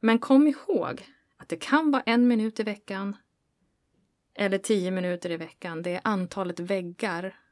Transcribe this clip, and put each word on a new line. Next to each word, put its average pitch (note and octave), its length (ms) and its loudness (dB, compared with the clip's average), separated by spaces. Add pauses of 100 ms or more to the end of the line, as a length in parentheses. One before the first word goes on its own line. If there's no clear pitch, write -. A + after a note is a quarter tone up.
Men A3+ 180 4
kom C4+ 280 6
ihåg - 560 -2 (340)
att - 120 -20
det E3+ 80 -4
kan D4+ 340 2
vara C#4 120 2
en A#3+ 260 4
minut A3 320 0
i - 20 0
veckan G3+ 540 -6 (1160)
eller G3 240 0
tio F#3+ 320 0
minuter F3+ 400 -4
i E3 60 -4
veckan. E3 460 -10
Det F3 80 -6
är F3+ 140 -6
antalet F#3 560 -4
väggar F3+ 800 -6 (140)